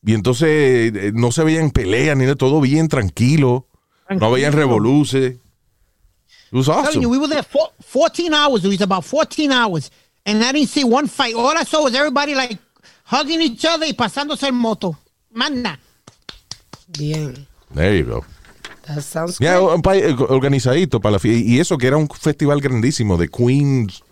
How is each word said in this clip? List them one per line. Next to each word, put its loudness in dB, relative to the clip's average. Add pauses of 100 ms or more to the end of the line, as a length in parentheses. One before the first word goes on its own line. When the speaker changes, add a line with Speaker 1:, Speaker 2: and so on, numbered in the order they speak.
Speaker 1:
Y 2
entonces, 0 (460)
eh, -4
no 0
se 0
veían 2
peleas, 0
ni 2
de 2
todo 2
bien 2
tranquilo. 0
No -20 (120)
Speaker 2:
Tranquilo. 2
Speaker 1:
habían 0
revoluces. 2
It -18 (1120)
was 0
Speaker 2:
I'm 2
telling 0
Speaker 1:
awesome. 0
Speaker 2:
you, 0
we 2
were -2
there -2
for -2 (140)
fourteen 0
hours, 2
Luis, 0
about 0
fourteen -2
hours. -2 (340)
And 0
I 0
didn't 0
see -2
one 2
fight. -4
All 0
I -2
saw 0
was 0
everybody, 0
like, -4 (460)
hugging -2
each -2
other 0
y -6
pasándose -4
el 0
moto. -2 (380)
Más -4
nada. -8 (1120)
Speaker 3:
Bien. -8 (280)
Speaker 1:
There 0
you 0
go. -8 (600)
Speaker 3:
That -10
sounds -8
Speaker 1:
Yeah, 2
Speaker 3:
great. 4
Speaker 1:
un 0
país, 4
eh, 2 (140)
organizadito 2
para -4
la 0
fie-, 2
y 4
eso 0
que 0
era 2
un 0
festival 0
grandísimo, 0
de 0
Queen 0 (240)